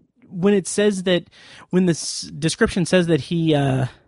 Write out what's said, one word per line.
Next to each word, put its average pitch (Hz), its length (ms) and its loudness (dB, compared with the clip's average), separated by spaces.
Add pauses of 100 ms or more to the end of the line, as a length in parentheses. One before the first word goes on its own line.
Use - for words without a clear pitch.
(280)
when 190 240 0
it 196 140 2
says 202 380 0
that, 180 260 0 (400)
when 185 160 2
this - 340 -2
description 165 640 -2
says 180 220 2
that 160 160 2
he, 165 320 0
uh, 135 320 0 (220)